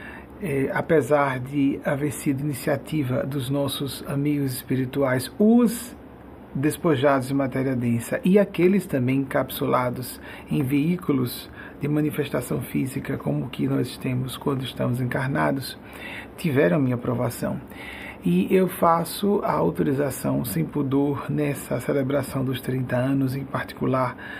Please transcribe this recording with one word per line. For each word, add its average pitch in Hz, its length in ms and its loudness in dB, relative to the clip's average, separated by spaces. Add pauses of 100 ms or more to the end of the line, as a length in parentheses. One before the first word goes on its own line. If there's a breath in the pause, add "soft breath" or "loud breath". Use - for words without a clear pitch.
(400 loud breath)
é, 139 320 0
apesar 143 680 4
de 139 440 0
haver 143 280 0
sido 135 300 -2
iniciativa 143 840 0
dos 135 240 -4
nossos 139 580 -2
amigos 143 460 0
espirituais, 131 840 0
os 226 580 6 (560)
despojados 143 760 2
de 139 60 -2
matéria 135 420 0
densa 117 480 0
e 185 140 6
aqueles 196 480 4
também 131 360 2
encapsulados 127 1000 -2 (260 loud breath)
em 151 140 2
veículos 143 880 0 (320 loud breath)
de 143 60 -2
manifestação 147 720 -2
física, 135 560 -4
como 143 280 -2
o 127 40 -8
que 143 180 -2
nós 131 300 0
temos 127 400 -2
quando 135 260 -2
estamos 127 380 -2
encarnados, 139 720 0 (640 loud breath)
tiveram 165 420 4
minha 127 140 4
aprovação. 123 640 -2 (640 loud breath)
E 180 320 4
eu 190 120 6
faço 175 760 2
a 190 100 0
autorização 147 920 0
sem 165 180 -2
pudor 139 680 0
nessa 143 480 -2
celebração 135 640 0
dos 131 160 -2
trinta 131 340 -2
anos, 131 400 2
em 139 80 -4
particular 127 720 -2 (240 loud breath)